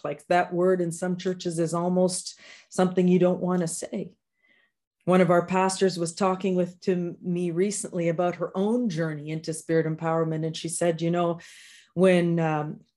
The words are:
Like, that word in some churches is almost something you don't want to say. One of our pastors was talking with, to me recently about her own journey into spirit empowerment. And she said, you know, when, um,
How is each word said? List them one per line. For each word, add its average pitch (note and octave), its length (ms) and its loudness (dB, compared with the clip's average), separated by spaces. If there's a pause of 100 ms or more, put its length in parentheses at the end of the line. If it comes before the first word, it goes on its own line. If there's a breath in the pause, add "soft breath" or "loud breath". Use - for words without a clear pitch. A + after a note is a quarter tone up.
Like, D3 220 -8
that F3 260 2
word F3+ 260 2
in E3+ 100 0
some F3+ 280 -4
churches F3+ 420 -4
is E3 140 0
almost F3+ 640 0 (300 loud breath)
something F#3 400 2
you F3+ 100 6
don't F3+ 220 2
want F3+ 180 0
to E3+ 80 -2
say. - 460 -8 (880)
One F3+ 160 4
of F3 100 4
our F3 160 4
pastors F#3 540 0
was E3+ 140 -4
talking F#3+ 420 0
with, F3 260 -2
to F3 400 -2
me F3 300 -4
recently F#3 560 -2
about F3 280 0
her E3+ 200 -6
own A3+ 320 0
journey D#3 420 -4
into D#3+ 240 -6
spirit D#3+ 320 0
empowerment. D#3+ 600 -2
And D#3+ 100 -4
she - 140 -8
said, E3+ 320 0
you E3+ 100 0
know, E3+ 280 0 (540 loud breath)
when, F3 460 4
um, D#3 420 -2 (160)